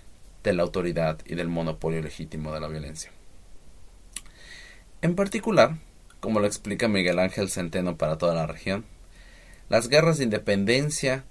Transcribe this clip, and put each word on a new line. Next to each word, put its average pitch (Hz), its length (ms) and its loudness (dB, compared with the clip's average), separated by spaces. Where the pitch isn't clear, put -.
de 104 80 4
la 87 100 4
autoridad 85 640 0
y - 80 -8
del 85 140 -2
monopolio 82 540 -2
legítimo 78 520 -8
de 78 60 -6
la 78 80 -8
violencia. 78 420 -10
En 170 140 2
particular, 196 600 4
como 107 180 2
lo 104 80 4
explica 104 400 -2
Miguel 90 320 2
Ángel 95 320 0
Centeno 90 460 -2
para 80 200 0
toda 85 200 2
la 80 100 0
región, 98 380 -4
las 117 200 4
guerras 156 300 6
de 135 60 2
independencia 123 1080 0